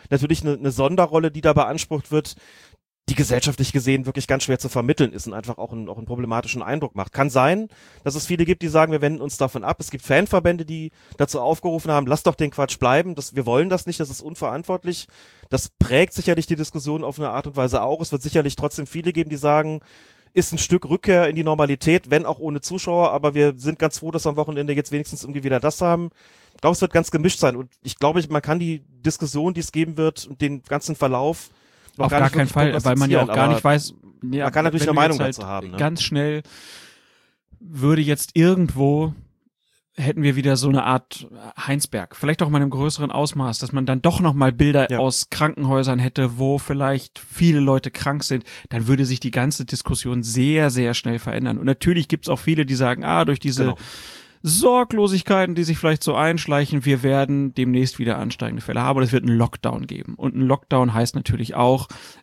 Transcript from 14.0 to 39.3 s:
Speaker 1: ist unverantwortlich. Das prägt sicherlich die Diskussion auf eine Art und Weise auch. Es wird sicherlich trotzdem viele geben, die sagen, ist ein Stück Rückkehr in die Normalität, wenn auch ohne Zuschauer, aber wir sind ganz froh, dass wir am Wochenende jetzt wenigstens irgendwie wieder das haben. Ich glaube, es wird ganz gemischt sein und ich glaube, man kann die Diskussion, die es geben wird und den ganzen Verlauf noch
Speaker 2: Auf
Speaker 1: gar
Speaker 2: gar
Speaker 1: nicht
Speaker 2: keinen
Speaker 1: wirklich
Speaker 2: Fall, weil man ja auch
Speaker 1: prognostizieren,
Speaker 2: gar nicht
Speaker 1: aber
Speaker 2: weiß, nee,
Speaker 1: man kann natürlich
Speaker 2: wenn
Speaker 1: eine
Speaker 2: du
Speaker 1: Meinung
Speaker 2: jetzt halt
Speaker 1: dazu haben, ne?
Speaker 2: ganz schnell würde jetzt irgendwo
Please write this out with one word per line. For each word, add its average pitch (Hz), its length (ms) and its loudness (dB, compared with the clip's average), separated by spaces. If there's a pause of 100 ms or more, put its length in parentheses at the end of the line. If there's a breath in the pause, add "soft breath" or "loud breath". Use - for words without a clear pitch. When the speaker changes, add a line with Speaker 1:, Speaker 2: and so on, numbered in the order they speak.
Speaker 1:
ist 131 100 -14
unverantwortlich. 165 880 -6 (400 soft breath)
Das - 220 -2
prägt 156 420 2
sicherlich 165 340 0
die 170 80 -2
Diskussion 151 480 -6
auf 139 160 -8
eine 143 120 -4
Art 131 160 -6
und 139 100 -10
Weise 127 260 0
auch. 147 200 -2
Es - 100 -6
wird 139 80 -4
sicherlich 143 360 -2
trotzdem 143 300 -6
viele 165 280 -6
geben, 156 160 -2
die 151 60 -6
sagen, 151 440 0 (520 soft breath)
ist 175 200 2
ein 165 60 -4
Stück - 300 0
Rückkehr 175 400 4
in 156 60 -2
die 160 80 -2
Normalität, 156 640 2
wenn 147 160 2
auch 135 140 -4
ohne 147 220 -6
Zuschauer, 175 500 0
aber 143 240 0
wir 147 220 4
sind 143 240 -4
ganz 156 180 0
froh, 160 140 -8
dass 160 120 -4
wir 156 60 0
am 143 60 -6
Wochenende 147 360 -4
jetzt 143 200 -4
wenigstens 147 320 -6
irgendwie 143 180 -8
wieder 131 160 0
das 147 220 -2
haben. 170 300 0 (440 soft breath)
Ich - 60 -20
glaube, 170 140 4
es - 60 -4
wird 185 120 0
ganz 165 180 2
gemischt 175 300 0
sein 127 160 4
und 127 160 -12 (100)
ich 120 140 -10
glaube, 160 320 2
man 151 120 0
kann 160 200 -2
die 165 260 -4
Diskussion, 147 680 -2
die 170 60 -4
es - 120 -10
geben 160 240 -2
wird 160 320 -2
und 139 120 -16
den 143 220 -2
ganzen 151 320 -6
Verlauf 139 560 -2 (460 soft breath)
noch 139 80 -2
Speaker 2:
Auf - 80 2
Speaker 1:
gar 143 80 4
Speaker 2:
gar 135 60 6
Speaker 1:
nicht 135 80 0
Speaker 2:
keinen 139 200 0
Speaker 1:
wirklich 143 300 2
Speaker 2:
Fall, - 0 -
weil - 120 4
man 139 140 2
ja 139 120 6
auch 127 40 2
Speaker 1:
prognostizieren, - 80 -4
Speaker 2:
gar 131 140 4
nicht 147 160 2
Speaker 1:
aber 147 100 6
Speaker 2:
weiß, 147 200 -2 (280)
nee, 131 180 -4
Speaker 1:
man 139 120 0
kann 156 120 2
natürlich 156 220 2
Speaker 2:
wenn - 40 2
Speaker 1:
eine 151 40 2
Speaker 2:
du 143 60 4
Speaker 1:
Meinung 151 180 4
Speaker 2:
jetzt 139 60 0
halt 135 140 -4
Speaker 1:
dazu 101 100 -10
haben, 95 240 -8
ne? 90 60 -10
Speaker 2:
ganz 151 260 -2
schnell 151 380 -2 (1160 loud breath)
würde 156 440 2
jetzt 147 340 -2
irgendwo 160 760 4 (840)